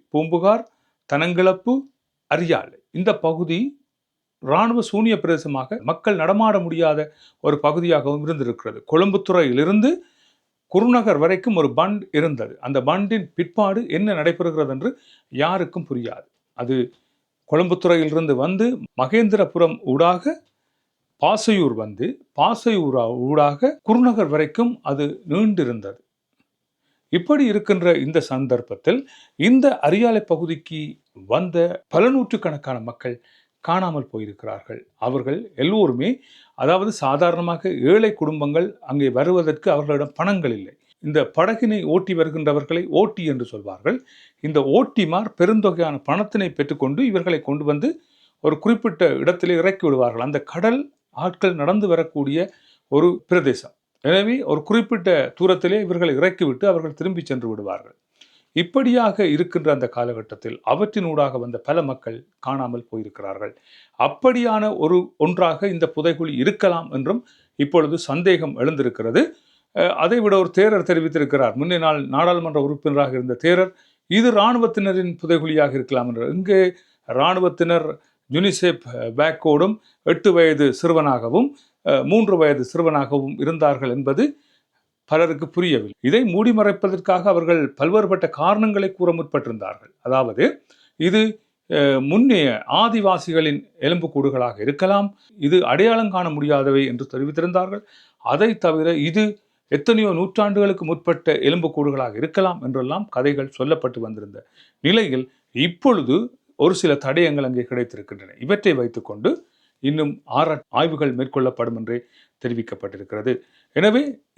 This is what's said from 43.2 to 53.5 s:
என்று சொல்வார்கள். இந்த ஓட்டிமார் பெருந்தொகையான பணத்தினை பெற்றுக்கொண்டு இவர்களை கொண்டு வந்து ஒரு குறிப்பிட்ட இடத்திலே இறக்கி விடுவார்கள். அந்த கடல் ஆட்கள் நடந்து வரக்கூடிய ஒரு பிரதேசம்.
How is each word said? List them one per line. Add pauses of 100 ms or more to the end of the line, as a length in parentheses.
என்று
சொல்வார்கள். (460)
இந்த (100)
ஓட்டிமார்
பெருந்தொகையான
பணத்தினை
பெற்றுக்கொண்டு
இவர்களை
கொண்டு
வந்து (540)
ஒரு
குறிப்பிட்ட (120)
இடத்திலே
இறக்கி
விடுவார்கள்.
அந்த
கடல் (380)
ஆட்கள்
நடந்து
வரக்கூடிய (520)
ஒரு (180)
பிரதேசம். (280)